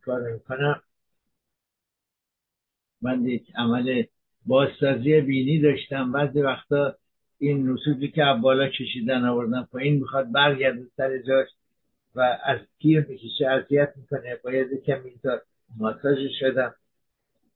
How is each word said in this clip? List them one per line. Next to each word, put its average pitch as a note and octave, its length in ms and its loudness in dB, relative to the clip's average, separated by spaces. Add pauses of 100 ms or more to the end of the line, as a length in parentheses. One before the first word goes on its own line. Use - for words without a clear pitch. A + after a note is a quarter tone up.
کار B2+ 160 -4
رو A#2 120 -6
می‌کنم، C3+ 500 -4 (2250)
من B2 240 -2
یک B2 280 -6
عمل B2 480 -2 (440)
بازسازی C3+ 720 2
بینی C3+ 400 2
داشتم. C3+ 520 0
بعضی C#3 280 0
وقتا C#3 540 0 (440)
این C#3 320 0
نسوجی C3+ 380 -2
که D3+ 160 2
از C#3 160 4
بالا C3 280 4
کشیدن B2 560 -4
آوردن A#2+ 380 0
پایین C#3 320 -2
می‌خواد C3 380 -2
برگرده C3+ 540 2 (100)
سر C3+ 220 -2
جاش C3 300 0 (680)
و B2+ 300 2
از C#3 140 0 (200)
گیر D#3 300 4
می‌کشه، - 380 -6
اذیت C#3+ 500 2
می‌کنه. B2 480 -10
باید B2+ 280 -2
یکم C3+ 320 -4
اینطور B2 360 -6 (380)
ماساژش C3 640 -4
بدم B2+ 320 -2 (800)